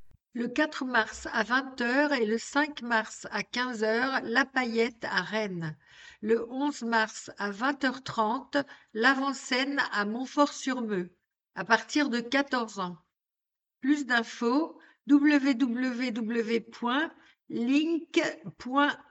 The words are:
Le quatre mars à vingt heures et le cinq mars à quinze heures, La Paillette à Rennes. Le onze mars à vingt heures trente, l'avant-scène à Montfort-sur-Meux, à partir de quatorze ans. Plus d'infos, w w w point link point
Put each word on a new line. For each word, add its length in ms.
Le 140
quatre 360
mars 480
à 120
vingt 360
heures 320
et 140
le 120
cinq 440
mars 480
à 140
quinze 400
heures, 400
La 200
Paillette 600
à 180
Rennes. 540
Le 280
onze 320
mars 560
à 120
vingt 340
heures 180
trente, 540
l'avant-scène 840
à 140
Montfort-sur-Meux, 1040
à 100
partir 440
de 100
quatorze 640
ans. 160
Plus 260
d'infos, 720
w 480
w 560
w 520
point 500
link 720
point 380